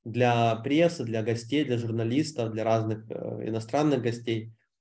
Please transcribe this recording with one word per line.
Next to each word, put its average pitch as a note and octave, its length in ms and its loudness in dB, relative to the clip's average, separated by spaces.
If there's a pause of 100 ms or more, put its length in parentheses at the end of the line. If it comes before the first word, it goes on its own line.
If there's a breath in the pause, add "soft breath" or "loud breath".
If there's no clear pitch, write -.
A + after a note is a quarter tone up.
для A#2 520 4
прессы, D3 460 2
для A2+ 220 -2
гостей, A#2+ 400 0
для B2 120 0
журналистов, A#2 760 -2
для A2 100 -4
разных, A2 480 2
э, A#2 380 -6
иностранных C3 520 2
гостей, A2+ 520 -4 (280)